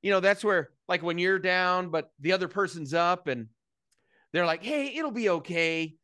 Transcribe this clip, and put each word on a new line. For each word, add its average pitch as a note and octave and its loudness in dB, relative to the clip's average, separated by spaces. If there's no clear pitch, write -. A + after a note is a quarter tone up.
You G3 0
know, F#3+ 4
that's G3 2
where, F#3 2
like, F3 -2
when E3+ -2
you're F#3 2
down, F3+ 0
but D#3 -2
the D3+ 0
other F#3 2
person's D#3+ -4
up F3 2
and A#2+ -4
they're F3 2
like, E3+ 0
"Hey, C#4 -2
it'll D#4 -4
be A3 0
okay. E3 -2